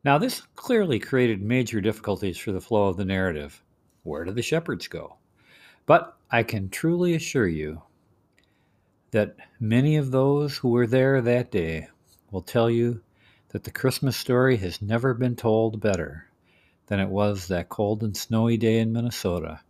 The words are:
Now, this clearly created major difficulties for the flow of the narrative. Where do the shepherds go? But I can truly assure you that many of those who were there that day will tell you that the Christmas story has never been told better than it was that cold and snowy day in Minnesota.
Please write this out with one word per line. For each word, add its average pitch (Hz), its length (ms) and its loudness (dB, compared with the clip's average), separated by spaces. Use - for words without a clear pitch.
Now, 139 140 6
this 240 240 -2
clearly 190 420 2
created 120 420 2
major 110 380 0
difficulties 98 580 -2
for - 140 -8
the 92 80 -4
flow 101 300 2
of 87 80 -4
the 101 80 -4
narrative. 92 580 -4
Where 80 220 -8
do 95 80 -8
the 117 80 -4
shepherds 160 480 -4
go? 78 260 -14
But 170 320 4
I 117 140 4
can 98 240 -4
truly 170 460 0
assure 143 340 0
you 78 360 -4
that 107 260 0
many 123 340 4
of 135 160 0
those 139 460 2
who 123 140 0
were 120 160 4
there 131 340 4
that 120 300 0
day 80 360 -2
will 92 100 -6
tell 117 280 0
you 117 320 0
that - 160 -8
the - 80 -14
Christmas 123 460 -2
story 127 400 2
has 92 240 -6
never 117 320 0
been 120 240 -2
told 110 420 0
better 82 500 -4
than 101 120 -2
it 98 80 0
was 98 400 -2
that 87 220 -4
cold 107 340 -2
and 104 140 -6
snowy 113 400 0
day 113 220 2
in 113 120 0
Minnesota. 87 800 -4